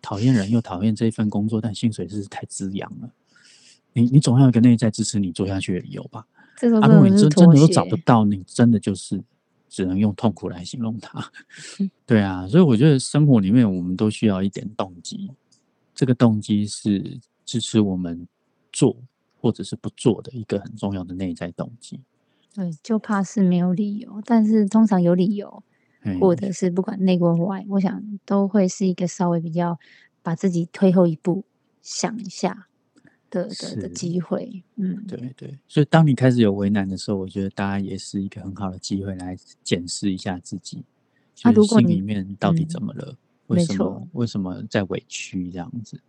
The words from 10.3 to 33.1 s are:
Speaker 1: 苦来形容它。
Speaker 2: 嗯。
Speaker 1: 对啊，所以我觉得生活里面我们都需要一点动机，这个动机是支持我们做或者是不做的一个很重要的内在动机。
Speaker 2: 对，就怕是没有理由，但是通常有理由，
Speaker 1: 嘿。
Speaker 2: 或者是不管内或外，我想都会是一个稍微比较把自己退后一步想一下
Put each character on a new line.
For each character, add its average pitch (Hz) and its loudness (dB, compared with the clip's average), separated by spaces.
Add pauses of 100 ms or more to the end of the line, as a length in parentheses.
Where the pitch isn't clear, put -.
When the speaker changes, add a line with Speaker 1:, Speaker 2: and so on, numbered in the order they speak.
Speaker 1:
苦 92 -10
来 87 -12
形 131 -12
容 113 -6
它。 - -14 (600)
Speaker 2:
嗯。 196 -2 (160)
Speaker 1:
对 113 4
啊， 92 -4
所 127 4
以 190 8
我 131 4
觉 143 6
得 139 4
生 147 0
活 127 6
里 95 2
面 117 4
我 90 -4
们 92 -4
都 107 0
需 107 -4
要 95 0
一 98 -2
点 - -12
动 92 -6 (120)
机， 98 -12 (640)
这 - -2
个 127 2
动 110 2
机 104 0
是 - -4 (260)
支 - -6
持 - 0
我 98 0
们 87 -8 (440)
做 - 2 (440)
或 117 0
者 - -8
是 101 -10
不 - -12
做 101 0
的 - -18
一 120 -12
个 101 -6
很 - -16
重 101 -6
要 92 -8
的 92 -12
内 90 -8
在 87 -10
动 - -10
机。 - -18 (560)
Speaker 2:
对， 180 -8 (100)
就 220 -4
怕 202 -2
是 196 -2
没 180 2
有 180 0
理 202 -4
由， 202 -16
但 226 4
是 214 2
通 220 4
常 185 2
有 175 4
理 185 2
由， - -12 (380)
Speaker 1:
嘿。 104 -4
Speaker 2:
或 185 4
者 196 -6
是 185 -2
不 185 -2
管 202 -8
内 185 2
或 170 2
外， 190 -4
我 196 0
想 190 -4 (240)
都 202 0
会 190 2
是 190 -4
一 180 0
个 180 -4
稍 175 -2
微 170 0
比 165 -8
较 170 -4 (460)
把 170 -4
自 196 -2
己 170 -4
退 190 2
后 180 4
一 165 0
步 180 -4 (380)
想 - -8
一 196 -12
下 196 -8 (640)